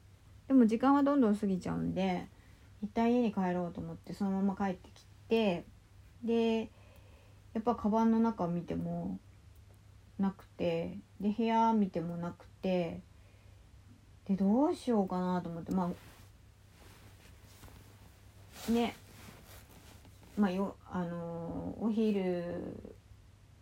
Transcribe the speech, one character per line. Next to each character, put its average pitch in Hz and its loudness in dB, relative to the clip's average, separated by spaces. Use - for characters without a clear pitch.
で 269 2
も 254 10
時 220 2
間 277 6
は 285 4
ど 277 4
ん 285 6
ど 220 6
ん 208 4
過 208 -2
ぎ 190 0
ち - -6
ゃ 175 -2
う 170 -2
ん 170 -2
で、 180 -2
一 208 -6
旦 233 2
家 247 4
に 226 2
帰 185 0
ろ 180 -2
う 170 -10
と - -10
思 165 -8
っ - -10
て、 - -14
そ 202 -4
の 190 0
ま 190 0
ま 196 2
帰 196 -2
っ 175 -4
て - -20
き - -20
て、 214 2
で、 226 0
や 226 -2
っ - -14
ぱ 233 2
カ 220 0
バ 226 4
ン 226 6
の 226 4
中 220 0
見 175 -2
て 165 -8
も 170 -4
な 196 0
く - -20
て、 170 -4
で、 196 0
部 214 0
屋 226 4
見 208 4
て 185 -4
も 170 -6
な 170 -6
く - -18
て、 180 -2
で、 196 2
ど 208 4
う 349 0
し - -4
よ 214 2
う 190 -2
か 180 -2
な 180 0
と 170 -8
思 170 -8
っ - -12
て、 - -8
ま 180 0
あ、 - 2
ね、 233 2
ま 202 2
あ、 - -2
よ、 190 -4
あ 180 -6
の 170 -8
ー、 196 -4
お 226 0
昼、 185 -2